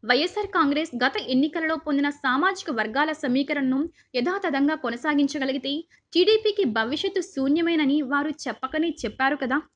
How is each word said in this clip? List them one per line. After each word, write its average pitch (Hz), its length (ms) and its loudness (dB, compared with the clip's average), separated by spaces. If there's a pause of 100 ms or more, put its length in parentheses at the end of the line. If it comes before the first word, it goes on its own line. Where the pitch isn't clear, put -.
వైఎస్ఆర్ 349 460 0
కాంగ్రెస్ 302 360 2 (100)
గత 254 140 0 (180)
ఎన్నికలలో 311 420 0 (100)
పొందిన 285 240 0 (120)
సామాజిక 330 480 0 (100)
వర్గాల 220 320 -2 (120)
సమీకరణను 269 560 0 (380)
యథాతథంగా 302 680 0
కొనసాగించగలిగితే 277 880 0 (400)
టీడీపీకి 403 520 4 (140)
భవిష్యత్తు 311 440 -2 (100)
శూన్యమేనని 302 680 2 (140)
వారు 285 180 0 (140)
చెప్పకనే 294 460 -2 (120)
చెప్పారు 269 400 0
కదా. 262 160 0 (160)